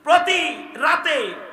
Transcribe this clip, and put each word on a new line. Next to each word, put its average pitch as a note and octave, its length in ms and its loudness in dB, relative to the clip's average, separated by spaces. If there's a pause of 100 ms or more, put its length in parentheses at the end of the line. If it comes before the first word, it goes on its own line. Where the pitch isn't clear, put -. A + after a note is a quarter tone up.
প্রতি E4+ 720 2
রাতে D4 600 0 (200)